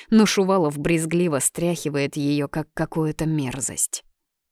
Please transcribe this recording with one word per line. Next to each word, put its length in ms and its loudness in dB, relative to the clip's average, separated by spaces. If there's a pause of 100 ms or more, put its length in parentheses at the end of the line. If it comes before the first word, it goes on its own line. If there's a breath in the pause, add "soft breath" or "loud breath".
но 160 8
Шувалов 520 2
брезгливо 640 0
стряхивает 760 -2
ее, 300 0
как 260 -6
какую-то 520 -2
мерзость. 760 -4 (480)